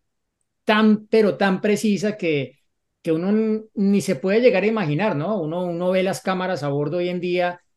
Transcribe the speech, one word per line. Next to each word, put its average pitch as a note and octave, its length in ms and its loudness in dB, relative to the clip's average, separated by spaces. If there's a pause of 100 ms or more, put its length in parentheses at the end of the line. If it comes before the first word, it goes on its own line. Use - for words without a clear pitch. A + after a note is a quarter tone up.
(640)
tan, G#3+ 420 4
pero G#3+ 300 2
tan G3 240 0
precisa G#3 560 0
que, D3 420 -2 (420)
que E3+ 100 -2
uno E3+ 180 0
n-, A3 340 0 (100)
ni G3 280 2
se F#3 140 -2
puede G#3 260 0
llegar F#3+ 220 4
a G#3 40 0
imaginar, F#3+ 480 0
¿no? F3+ 260 -4
Uno, E3 220 -6
uno F3 280 -2
ve F#3 120 2
las F#3+ 180 -2
cámaras F#3 420 -4
a C#3+ 60 -4
bordo D3 280 -2
hoy F3 120 -2
en F3+ 100 -6
día F3+ 420 -2 (160)